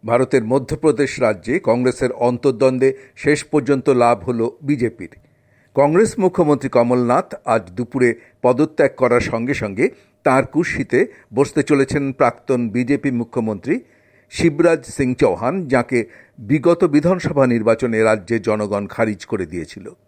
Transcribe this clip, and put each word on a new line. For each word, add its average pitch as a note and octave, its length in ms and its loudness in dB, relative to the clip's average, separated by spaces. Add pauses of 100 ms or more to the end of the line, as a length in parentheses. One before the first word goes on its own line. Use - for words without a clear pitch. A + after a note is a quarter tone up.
ভারতের A#2+ 380 0
মধ্যপ্রদেশ C3+ 760 -2
রাজ্যে A2+ 440 -2
কংগ্রেসের B2 480 0
অন্তর্দ্বন্দ্বে B2+ 800 0 (220)
শেষ C#3+ 280 -2
পর্যন্ত C3+ 460 -2
লাভ A#2+ 340 2
হল A#2+ 260 -2 (120)
বিজেপির। A#2+ 480 -4 (680)
কংগ্রেস D#3+ 440 2
মুখ্যমন্ত্রী D3+ 500 0
কমলনাথ B2 680 0 (100)
আজ A2+ 160 0 (100)
দুপুরে A#2+ 440 -2 (260)
পদত্যাগ C3+ 560 2
করার B2 220 2
সঙ্গে A#2+ 340 -4
সঙ্গে A2 360 -2 (340)
তাঁর C3+ 220 2
কুর্সিতে - 640 -2 (260)
বসতে C#3 300 0
চলেছেন C#3 480 0
প্রাক্তন B2 580 0
বিজেপি C3 420 -2
মুখ্যমন্ত্রী A#2 680 -4 (500)
শিবরাজ E3 560 2
সিং B2+ 300 -4
চৌহান, B2+ 520 -2
যাকে B2 380 0 (340)
বিগত D3+ 440 2
বিধানসভা D3+ 640 2
নির্বাচনে A2+ 560 2
রাজ্যে A2 360 0
জনগণ G#2 480 -2
খারিজ G#2+ 380 -4
করে G2 200 -4
দিয়েছিল। E2+ 440 -12 (180)